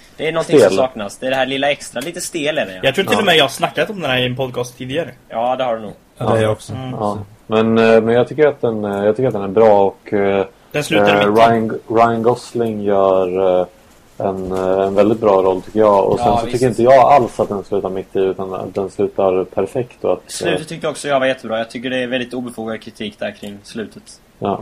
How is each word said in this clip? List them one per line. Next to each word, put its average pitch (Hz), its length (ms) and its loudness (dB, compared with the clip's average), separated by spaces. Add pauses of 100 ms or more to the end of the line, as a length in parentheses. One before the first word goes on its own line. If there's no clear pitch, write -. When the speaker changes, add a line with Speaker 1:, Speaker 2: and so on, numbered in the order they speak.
(180)
Speaker 1:
det 147 100 -4
är 160 40 -2
någonting 160 280 2
Speaker 2:
Stel. 101 100 8
Speaker 1:
som 95 80 0
saknas. 104 400 -4
Det - 80 -10
är 131 40 -4
det 131 60 0
här 131 100 0
lilla 135 260 -2
extra, - 300 -8
lite 170 200 -10
stel 151 360 -4
är 120 80 -2
det, 95 100 -14
ja. 92 80 -16
Speaker 3:
Jag 131 120 0
tror 196 100 -2
till 214 80 0
Speaker 2:
Ja. - 60 0
Speaker 3:
och 214 60 0
med 175 120 4
jag 147 60 4
har 131 60 0
snackat 165 400 -4
om 202 120 -10
den 143 100 -4
här 127 60 0
i 127 80 0
en 123 100 -4
podcast 127 420 -6
tidigare. 135 320 -8 (200)
Speaker 1:
Ja, 120 260 -2
det 127 80 -4
har 120 120 -2
du 110 60 -10
nog. 101 120 -12 (240)
Speaker 4:
Ja, 120 80 -8
det 107 60 0
har 113 60 2
jag 110 140 2
också. - 220 -8
Speaker 3:
Mm. 131 180 -10
Speaker 2:
Ja. 104 280 -4 (280)
Men, 113 300 2
eh, 113 240 6
men 113 140 0
jag 120 120 2
tycker 147 200 2
att - 140 -2
den, 107 240 -2
eh, 101 200 -2
jag 107 100 2
tycker 127 120 -2
att 110 60 -2
den 98 100 -6
är 98 40 -6
bra 101 400 4
och, - 260 -8
eh, 98 320 0 (260)
Speaker 3:
Den 147 120 -4
slutar 104 320 2
Speaker 2:
eh, 101 80 2
Speaker 3:
i 104 40 2
mitten. 104 80 0
Speaker 2:
Ryan, 113 440 2 (100)
Ryan 113 340 2
Gosling 117 600 -2
gör, 95 760 2
eh, 87 60 -2 (500)
en, 95 340 -4
eh, 95 360 0
en 98 80 -2
väldigt 107 240 4
bra 101 220 4
roll, 92 200 0
tycker - 180 -6
jag. 101 280 4
Och 104 120 0
sen 101 80 0
Speaker 1:
Ja, 120 120 2
Speaker 2:
så 117 60 -4
Speaker 1:
visst. 123 120 -4
Speaker 2:
tycker 123 120 2
inte 113 140 0
jag 127 300 6
alls 123 260 2
att 104 100 0
den 101 140 -6
slutar 98 260 -4
mitt 92 260 -8
i, 95 40 0
utan 95 340 -2
att 95 220 -10
den 95 140 -4
slutar 95 540 0
perfekt 110 600 -6
och 95 100 0
att, - 60 -4
eh, - 80 -20
Speaker 1:
Slutet - 400 -4
tyckte 165 200 -8
jag 151 40 -4
också 139 160 -10
jag 139 120 0
var 131 80 0
jättebra. 117 300 -4
Jag 113 120 -6
tycker 127 200 -10
det 127 80 -4
är 123 100 -4
väldigt 123 260 -4
obefogad 113 480 -8
kritik 107 380 -12
där 104 120 -8
kring 104 320 -16
slutet. - 400 -12 (360)
Speaker 2:
Ja, 101 220 -4